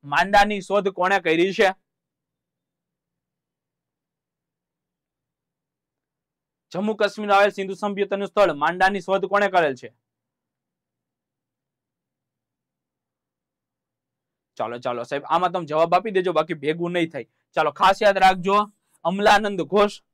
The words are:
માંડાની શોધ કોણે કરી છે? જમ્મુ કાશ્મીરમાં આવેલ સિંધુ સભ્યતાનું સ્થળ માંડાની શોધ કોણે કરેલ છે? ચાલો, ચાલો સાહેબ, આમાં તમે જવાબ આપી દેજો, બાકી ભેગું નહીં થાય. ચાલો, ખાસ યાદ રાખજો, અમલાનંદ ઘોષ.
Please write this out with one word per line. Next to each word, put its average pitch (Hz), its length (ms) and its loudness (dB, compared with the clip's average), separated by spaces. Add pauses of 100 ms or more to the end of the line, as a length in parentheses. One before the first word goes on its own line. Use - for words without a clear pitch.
માંડાની 196 640 2
શોધ 196 320 0
કોણે 185 240 2
કરી 170 340 0
છે? 196 140 4 (4000)
જમ્મુ 208 300 -4
કાશ્મીરમાં 202 380 0
આવેલ 202 180 2
સિંધુ 196 240 -8
સભ્યતાનું 196 500 -4
સ્થળ 180 300 2
માંડાની 185 460 0
શોધ 190 240 -2
કોણે 202 260 0
કરેલ 143 240 0
છે? 120 120 -20 (4000)
ચાલો, 117 280 -8
ચાલો 123 260 -6
સાહેબ, 143 140 -6 (100)
આમાં 175 180 0
તમે 180 180 -8
જવાબ 165 240 2
આપી 202 220 -2
દેજો, 180 160 0
બાકી 156 320 -2
ભેગું 170 320 -4
નહીં 165 160 -2
થાય. 127 140 -12 (300)
ચાલો, 156 220 0
ખાસ 196 240 2
યાદ 196 220 2
રાખજો, 190 340 2 (460)
અમલાનંદ 202 580 2 (100)
ઘોષ. 208 300 0 (120)